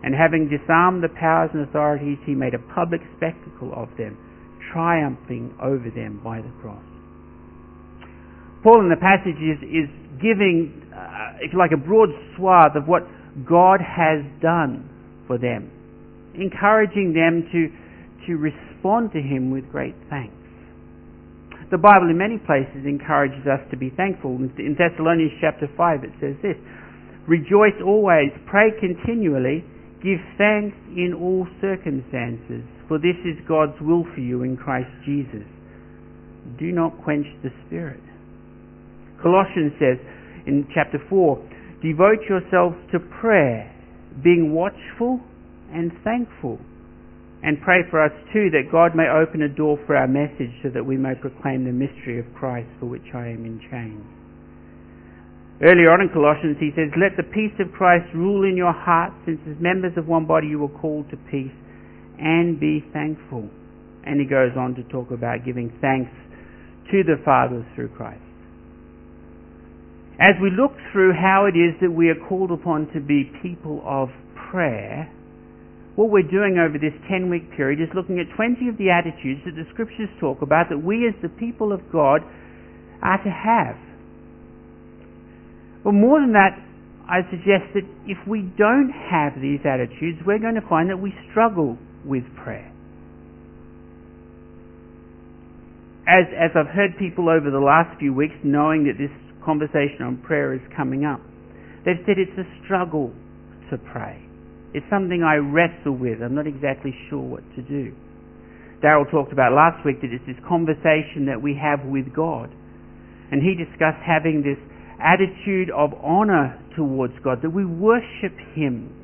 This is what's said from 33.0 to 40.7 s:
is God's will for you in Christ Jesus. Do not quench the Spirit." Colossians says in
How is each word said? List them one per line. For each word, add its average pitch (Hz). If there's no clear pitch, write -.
is 160
God's 156
will 165
for 139
you 123
in 131
Christ 127
Jesus. 135
Do 160
not 165
quench 147
the 131
Spirit." 160
Colossians 180
says 127
in 139